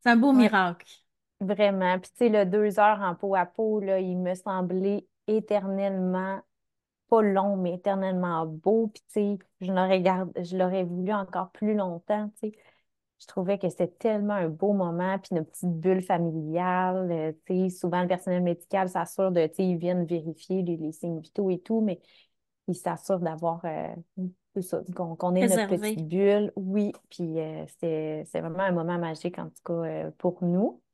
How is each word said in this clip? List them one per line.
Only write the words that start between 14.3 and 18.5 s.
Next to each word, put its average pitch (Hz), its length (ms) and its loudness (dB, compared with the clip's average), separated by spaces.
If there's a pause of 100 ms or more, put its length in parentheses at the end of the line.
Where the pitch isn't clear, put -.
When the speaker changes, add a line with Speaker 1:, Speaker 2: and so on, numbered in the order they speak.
Speaker 2:
un 180 160 0
beau 190 240 0
moment, 185 460 0
puis 196 160 -6
notre 160 160 -2
petite 180 280 -4
bulle 185 240 2
familiale, 180 1080 0
euh, 160 200 -2 (160)
tu 185 220 2
sais, - 0 -
souvent, 180 320 -2
le 180 80 0
personnel 180 340 0
médical 180 460 -2